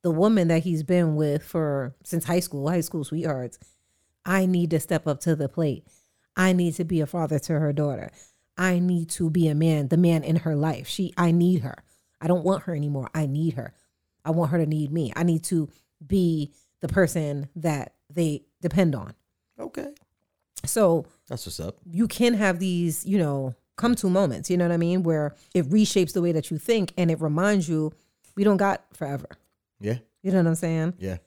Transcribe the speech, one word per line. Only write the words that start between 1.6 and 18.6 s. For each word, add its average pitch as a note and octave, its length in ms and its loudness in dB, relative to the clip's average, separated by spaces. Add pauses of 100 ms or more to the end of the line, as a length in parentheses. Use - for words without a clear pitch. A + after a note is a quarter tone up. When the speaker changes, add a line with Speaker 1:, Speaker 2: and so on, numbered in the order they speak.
Speaker 1:
since E3 220 -6
high F3 160 0
school, D3 280 -4
high F3 120 0
school E3 220 -4
sweethearts, D3 540 -6 (680)
I F#3+ 200 2
need F3 260 2
to D#3+ 80 2
step - 280 -2
up C#3+ 140 -2
to E3 140 0
the C#3+ 140 -2
plate. D3+ 360 -4 (500)
I F#3 180 4
need F3 220 2
to F3+ 80 -4
be E3 180 0
a D3 60 -2
father D#3 320 -2
to - 200 -4
her D3+ 140 0
daughter. D3 380 -4 (460)
I F3+ 220 2
need F3 320 0
to E3 180 -2
be E3 180 2
a D3+ 80 2
man, D3+ 320 2
the D#3 100 2
man E3+ 260 4
in D#3+ 140 0
her D#3+ 180 -2
life. D3+ 320 -2
She, - 300 -6
I F3 140 4
need F3 300 4
her. B2+ 140 -8 (460)
I D#3 60 -4
don't F3 160 2
want F#3 200 0
her F3 120 -6
anymore. C#3+ 400 -4
I D#3 100 -2
need D3 300 -2
her. A#2 180 -10 (520)
I D#3+ 60 -2
want D#3+ 200 0
her F3 80 2
to D#3+ 60 2
need D3+ 260 -2
me. D3+ 240 -2
I E3+ 80 -2
need E3 220 2
to D#3+ 240 -2 (360)
be D#3+ 460 0 (300)
the E3+ 80 -6
person D3 680 0
that D#3 380 -4 (160)
they D3+ 340 -2 (180)